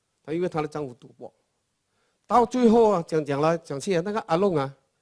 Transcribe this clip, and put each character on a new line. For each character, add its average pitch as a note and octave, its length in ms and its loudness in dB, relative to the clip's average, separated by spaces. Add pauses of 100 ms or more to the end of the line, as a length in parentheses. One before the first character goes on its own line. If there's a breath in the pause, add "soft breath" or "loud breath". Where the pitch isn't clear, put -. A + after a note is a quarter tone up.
(220)
他 C#3+ 100 -12
因 E3+ 80 -4
为 F3+ 80 -2
他 D#3 140 -4
的 D3+ 60 -4
丈 D3+ 180 -8
夫 A#2+ 80 -14
赌 - 140 -20
博， - 220 -20 (960)
到 A3 200 2
最 B3 220 2
后 A3 240 6
啊， E3+ 140 -2
讲， D#3 160 -2
讲 C#3 200 -4
来 E3 160 2
讲 C#3+ 200 -10
去 F#3+ 160 -4
啊， E3 80 0
那 G#3 80 -6
个 F#3+ 120 -6
阿 E3 140 -2
龙 F#3+ 200 0
啊， C3+ 180 -4 (280)